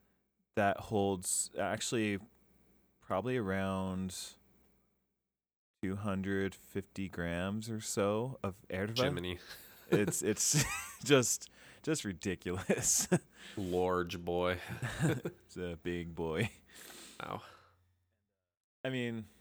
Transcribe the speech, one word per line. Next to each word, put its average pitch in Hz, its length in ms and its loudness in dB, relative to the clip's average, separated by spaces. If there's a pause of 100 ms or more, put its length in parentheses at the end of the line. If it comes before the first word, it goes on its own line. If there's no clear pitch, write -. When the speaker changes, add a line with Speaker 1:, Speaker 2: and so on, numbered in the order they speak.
(560)
Speaker 1:
that 101 220 4
holds 98 800 0
actually 104 600 0 (880)
probably 110 320 0
around 95 760 0 (1700)
two 95 140 0
hundred 98 580 0
fifty - 540 -6
grams 90 600 -2
or 110 100 -4
so 110 600 0
of 95 120 -2 (160)
erva. 104 260 -2
Speaker 2:
Jiminy. 90 420 0 (520)
Speaker 1:
It's, 104 320 2
it's 110 420 4 (200)
<laughs> - 200 -14
just, 127 440 4 (340)
just 156 220 -2
ridiculous. 92 1040 0 (240)
<laughs> - 240 -16
Speaker 2:
Large 90 680 2
boy. 87 340 2 (440)
<laughs> 165 60 4 (380)
Speaker 1:
It's - 120 -18
a 87 240 -4
big 85 320 -4
boy. 85 360 0 (720)
Speaker 2:
Wow. - 200 -8 (1400)
Speaker 1:
I 131 60 -2
mean, 120 360 -2 (140)